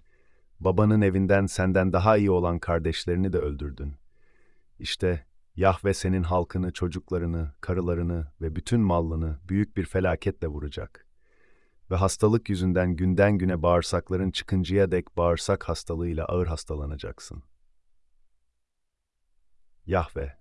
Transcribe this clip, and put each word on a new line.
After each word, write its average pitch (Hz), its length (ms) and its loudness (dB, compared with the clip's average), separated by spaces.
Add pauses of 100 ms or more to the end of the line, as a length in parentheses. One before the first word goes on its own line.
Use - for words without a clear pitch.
(600)
Babanın 104 420 4
evinden 98 440 4
senden 92 480 2
daha 104 240 4
iyi 101 140 4
olan 87 280 2
kardeşlerini 87 720 -2
de 90 40 0
öldürdün. 71 560 -6 (840)
İşte - 460 -4 (300)
Yahve 98 380 2
senin 92 300 -2
halkını, 90 480 -2
çocuklarını, 85 800 -4 (100)
karılarını 87 640 -2 (140)
ve 78 140 -6
bütün 117 260 0
mallını 80 580 0 (100)
büyük 101 280 -2
bir 90 80 -2
felaketle 92 640 -2
vuracak. 73 580 -10 (840)
Ve 92 40 0
hastalık 107 540 2
yüzünden 90 460 0
günden 92 420 4
güne 90 260 0
bağırsakların 87 680 0
çıkıncaya 92 600 0
dek 90 260 -4
bağırsak 87 520 0
hastalığıyla 85 560 -4
ağır 90 220 -2
hastalanacaksın." 76 960 -10 (2500)
Yahve, 87 560 -4